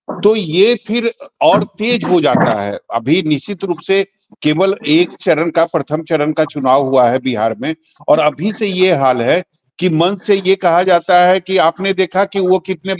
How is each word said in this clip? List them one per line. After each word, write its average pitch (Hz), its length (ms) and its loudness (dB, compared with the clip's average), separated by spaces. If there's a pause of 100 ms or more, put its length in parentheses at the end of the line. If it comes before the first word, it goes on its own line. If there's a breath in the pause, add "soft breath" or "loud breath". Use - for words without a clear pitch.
(100)
तो 202 260 2
ये 190 380 2 (120)
फिर 233 280 -4 (260)
और 170 240 4
तेज 220 400 -4
हो 175 160 2
जाता 117 420 0
है। 101 160 -6 (160)
अभी 135 280 -2
निश्चित 156 420 -4
रूप 175 140 -6
से 190 280 -2 (360)
केवल 180 340 0 (100)
एक 165 300 2
चरण 165 340 0
का, 165 140 2
प्रथम 156 380 -4
चरण 151 300 -2
का 156 120 -2
चुनाव 139 380 0
हुआ 131 260 2
है 127 100 0
बिहार 113 400 -2
में, 147 160 -6 (340 loud breath)
और 151 100 4
अभी 151 340 -2
से 208 140 -4
ये 185 280 0
हाल 131 280 2
है 151 200 0 (360)
कि 180 100 0
मंच 175 320 0
से 196 260 0
ये 190 80 4
कहा 180 280 2
जाता 180 440 2
है 185 140 2
कि 190 160 -4
आपने 180 360 0
देखा 185 320 -2
कि 196 160 -4
वो 185 180 2
कितने 190 420 -6